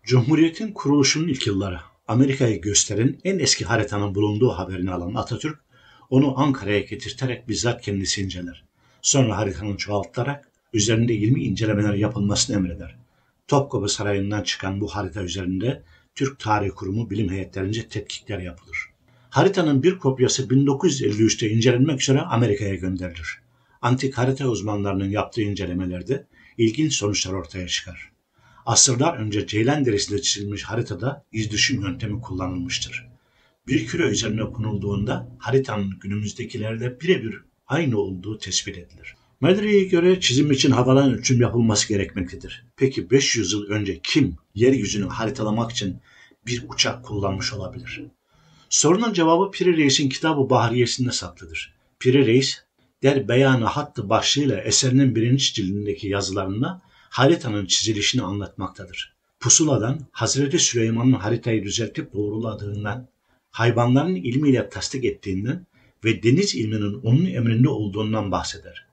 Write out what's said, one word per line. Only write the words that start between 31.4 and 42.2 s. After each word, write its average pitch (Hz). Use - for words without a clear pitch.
düşüm 113
yöntemi 104
kullanılmıştır. 90
Bir 143
küre 165
üzerine 107
konulduğunda 101
haritanın 107
günümüzdekilerde 107
birebir 123
aynı 139
olduğu 95
tespit 92
edilir. -
Medri'ye 202
göre 180
çizim 147
için 135
havadan 131
ölçüm 123
yapılması 113
gerekmektedir. 92